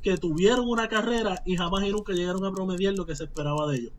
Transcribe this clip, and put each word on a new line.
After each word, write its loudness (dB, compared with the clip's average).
que 4
tuvieron 2
una 2
carrera 0
y 0
jamás 0
y 0
nunca -2
llegaron 0
a 0
promediar 0
lo -2
que -6
se -6
esperaba -2
de 0
ellos. -6